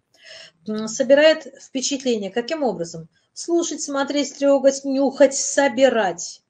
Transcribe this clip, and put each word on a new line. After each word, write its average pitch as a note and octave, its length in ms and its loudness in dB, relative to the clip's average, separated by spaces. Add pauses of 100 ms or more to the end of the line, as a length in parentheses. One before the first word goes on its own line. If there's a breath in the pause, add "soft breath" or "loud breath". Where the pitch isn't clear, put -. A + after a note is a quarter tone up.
(680 loud breath)
М, G#3+ 200 -8
собирает C#4+ 600 4 (140)
впечатление. B3 720 -4
Каким C4 320 -4
образом? E3+ 440 -6 (260)
Слушать, E4+ 480 -2
смотреть, C#4 580 -4
трогать, C#4 460 2
нюхать, C4+ 500 2
собирать. A3+ 1160 0